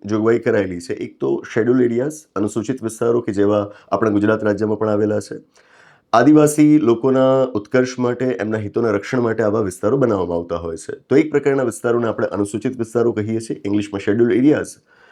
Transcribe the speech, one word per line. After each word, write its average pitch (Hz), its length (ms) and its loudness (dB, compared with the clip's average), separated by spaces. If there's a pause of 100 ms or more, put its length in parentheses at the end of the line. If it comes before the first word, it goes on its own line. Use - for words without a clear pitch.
જોગવાઈ 110 340 0
કરાયેલી 98 400 -2
છે. 95 140 -8
એક - 260 -12
તો 135 240 -4 (100)
શેડ્યુલ 123 280 2
એરિયાઝ, 120 320 -2 (220)
અનુસૂચિત 107 480 -4
વિસ્તારો 117 380 -2
કે 117 100 -6
જેવા 101 400 0 (200)
આપણા 107 180 0
ગુજરાત 107 340 0
રાજ્યમાં 107 360 -2
પણ 110 100 -2
આવેલા 104 300 0
છે, - 160 -10 (800)
આદિવાસી 151 640 6
લોકોના 131 680 2
ઉત્કર્ષ 127 560 -2
માટે, 123 260 -2
એમના 110 320 -2
હિતોના 107 340 -2
રક્ષણ 110 300 -2
માટે 113 220 0
આવા 107 180 0
વિસ્તારો 104 360 -2
બનાવવામાં 95 400 0
આવતા 85 180 -6
હોય 85 220 -8
છે. - 180 -14 (140)
તો 127 60 4
એક 151 160 4
પ્રકારના 139 320 0
વિસ્તારોને 117 440 -2
આપણે 110 200 -2
અનુસૂચિત 101 500 -4
વિસ્તારો 117 340 -2
કહીએ 110 280 -4
છીએ, 113 260 -10
ઇંગ્લિશમાં 101 340 -4
શેડ્યુલ્ડ 117 340 2
એરિયાઝ, 123 340 2 (440)